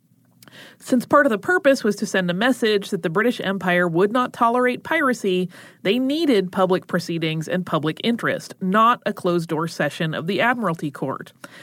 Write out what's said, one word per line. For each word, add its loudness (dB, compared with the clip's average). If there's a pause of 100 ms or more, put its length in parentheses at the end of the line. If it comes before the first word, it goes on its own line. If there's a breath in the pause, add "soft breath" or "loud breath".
(800 loud breath)
Since 0
part 6
of 2
the 0
purpose 2
was 2
to -4
send 0
a 0
message 0
that -4
the -2
British 0
Empire 0
would 2
not 0
tolerate 2
piracy, 0 (320 loud breath)
they 2
needed 2
public 0
proceedings -2
and -2
public -2
interest, -2
not 2
a -2
closed-door -2
session -4
of -6
the -2
Admiralty 0
Court. -8 (300 loud breath)